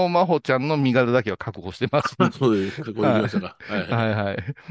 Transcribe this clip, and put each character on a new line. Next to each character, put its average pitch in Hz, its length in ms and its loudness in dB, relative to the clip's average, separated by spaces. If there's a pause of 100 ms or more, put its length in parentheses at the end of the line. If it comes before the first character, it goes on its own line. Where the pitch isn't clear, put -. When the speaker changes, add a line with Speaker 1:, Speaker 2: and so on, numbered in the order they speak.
Speaker 1:
尾 175 40 2
真 175 180 2
帆 165 140 2
ち - 140 0
ゃ 131 40 4
ん 139 120 -2
の 156 80 0
身 131 160 2
柄 123 180 4
だ 123 120 4
け 107 80 -4
は 90 60 -4
確 - 220 -10
保 90 140 -10
し - 60 -16
て 127 120 -2
ま 143 100 2
す。 - 160 -6
Speaker 2:
あ、 123 140 4
そ 135 160 0
う 107 100 4
で 98 140 -2
す。 - 60 -12
確 123 160 -10
保 110 80 -4
で - 120 4
き 107 100 2
ま 101 40 -2
し - 60 -6
た 98 80 0
か。 90 180 -12
Speaker 1:
は 104 180 -6
い。 95 40 -2
Speaker 2:
は - 60 -8
い - 20 -10
は 117 160 0
い。 110 80 0
Speaker 1:
は 107 80 -2
い 101 60 -2
は 98 60 -4
い。 - 40 -6 (340)